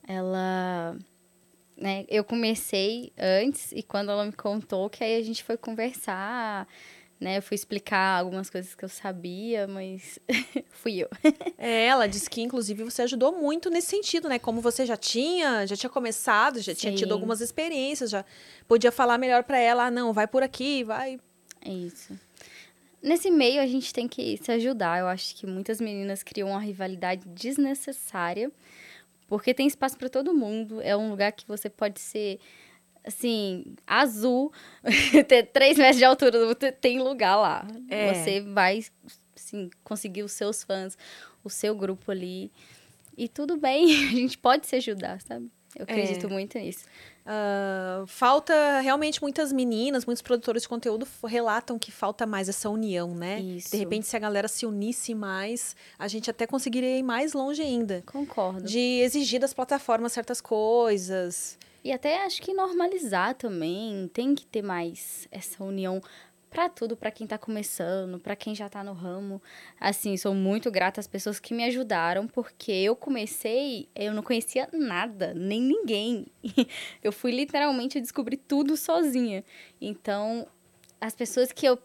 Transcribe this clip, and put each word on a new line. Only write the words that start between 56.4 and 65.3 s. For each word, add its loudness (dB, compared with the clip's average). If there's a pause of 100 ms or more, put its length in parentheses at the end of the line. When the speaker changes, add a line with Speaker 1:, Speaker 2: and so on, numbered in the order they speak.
Speaker 2:
conseguiria 0
ir 0
mais 0
longe -2
ainda. -2
Speaker 1:
Concordo. -4
Speaker 2:
De 2
exigir 2
das 0
plataformas 0
certas -6
coisas. 0 (240)
Speaker 1:
E -6
até 0
acho -4
que -6
normalizar 0
também, -4
tem 0
que -6
ter -4
mais -6